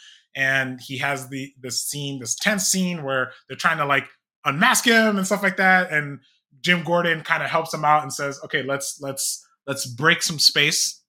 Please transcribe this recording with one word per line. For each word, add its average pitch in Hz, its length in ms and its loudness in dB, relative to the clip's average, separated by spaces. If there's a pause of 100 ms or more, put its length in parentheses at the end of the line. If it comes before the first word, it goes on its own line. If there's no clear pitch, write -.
(360)
and 135 460 0
he 131 160 -10
has 135 320 -4
the, 135 320 -10
the 127 100 -10
scene, 139 480 -6
this 117 160 -6
tense 202 320 0
scene 180 360 -2
where 135 280 -2 (160)
they're 131 100 -14
trying 165 200 0
to, 151 80 -2
like, 139 220 0 (380)
unmask 190 400 2
him 220 320 4
and 190 80 0
stuff 196 180 0
like 185 140 0
that. 185 340 4
And 147 280 -2 (420)
Jim 175 220 2
Gordon 170 400 2
kinda 156 240 -2
helps 160 260 0
him 156 120 -2
out 151 180 6
and 135 80 -10
says, 139 320 -4
"Okay, 147 200 -4
let's, 139 380 -4
let's, - 440 -6 (220)
let's 135 180 -4
break 147 360 2
some 151 180 -2
space - 680 2